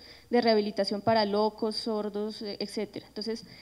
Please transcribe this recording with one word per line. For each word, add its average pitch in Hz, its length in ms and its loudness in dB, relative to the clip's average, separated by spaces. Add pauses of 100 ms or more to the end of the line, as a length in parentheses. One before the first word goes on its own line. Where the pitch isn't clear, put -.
(280)
de 240 140 4
rehabilitación 214 580 2
para 226 240 4
locos, 214 520 0
sordos, 208 640 -4
eh, 202 180 -8
etcétera. 208 480 -6
Entonces, 220 360 -8 (180)